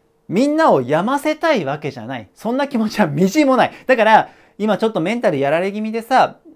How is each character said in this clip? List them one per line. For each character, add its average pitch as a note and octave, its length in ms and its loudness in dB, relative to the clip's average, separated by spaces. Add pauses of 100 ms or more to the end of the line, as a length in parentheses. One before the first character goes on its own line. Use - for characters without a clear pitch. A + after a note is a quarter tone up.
(280)
み G#3+ 180 0
ん D4 100 0
な D#4 140 4
を D3 120 4
病 D3+ 220 0
ま C4+ 140 -2
せ D4+ 160 -2
た D#4 200 0
い F#3 100 -2
わ C3 140 -6
け C#3+ 120 -8
じ - 80 -16
ゃ A2 80 -14
な B2+ 120 -10
い。 G#2+ 160 -16
そ A3 180 -6
ん B3+ 40 -2
な C#4 120 -2
気 B3+ 100 -4
持 G#3+ 120 -2
ち G#3+ 100 -6
は F#3+ 60 4
み D3+ 200 0
じ D4+ 180 2
ん - 20 4
も C4 100 2
な F#3 100 4
い。 - 60 -8 (140)
だ B3+ 100 2
か A3 80 2
ら、 G#3+ 240 4 (300)
今 G3+ 180 0
ち A3 80 -2
ょ A3 60 0
っ - 20 -14
と F#3+ 80 -2
メ F#3 140 -2
ン A#3+ 60 -6
タ A#3 100 0
ル D3 80 -2
や C#3 120 0
ら D#3+ 100 2
れ F#3+ 120 -4
気 G#3+ 80 -8
味 A3 100 -6
で A3 120 -6
さ、 A3+ 340 0 (200)